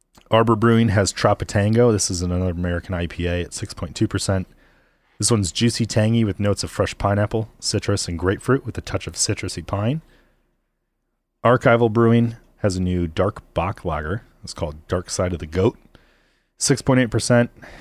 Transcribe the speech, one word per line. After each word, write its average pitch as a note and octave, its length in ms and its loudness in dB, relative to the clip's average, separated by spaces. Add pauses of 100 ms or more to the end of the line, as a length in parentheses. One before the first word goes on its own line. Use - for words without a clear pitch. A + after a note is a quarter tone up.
(300)
Arbor A2+ 260 2
Brewing A2+ 340 2
has G2 220 0
Tropitango. A2 800 2
This G#2 180 0
is F2 120 -6
another F2+ 300 -2
American F2 440 -6
I F2 100 -4
P E2+ 220 -6
A F2 140 -2
at - 120 -10
six - 200 -10
point - 240 -12
two A2 100 2
percent. F#2+ 400 -2 (720)
This G#2+ 100 0
one's G#2 220 2
juicy, A#2 340 0
tangy A2 380 2
with G2+ 160 -2
notes G2+ 240 0
of F2+ 80 -8
fresh - 260 -2
pineapple, G#2 520 0 (100)
citrus, - 480 -2
and F2 100 -4
grapefruit G2+ 480 0
with A2+ 120 -10
a E2+ 40 -6
touch - 260 -8
of F2 80 -10
citrusy F#2+ 520 -4
pine. A2+ 340 -2 (1400)
Archival A#2 480 4
Brewing A#2 440 4 (220)
has F#2+ 200 0
a F#2 40 0
new F2+ 260 0
dark F#2 340 -2 (120)
Bock F2+ 300 -4
lager. D#2+ 400 -4 (200)
It's - 100 -14
called D#2 340 -8
Dark F#2 220 -4
Side F2+ 240 -2
of E2 60 -4
the E2 80 -10
Goat. F2+ 300 2 (800)
Six - 240 2
point B2+ 180 4
eight B2 100 2
percent. A#2+ 400 2 (320)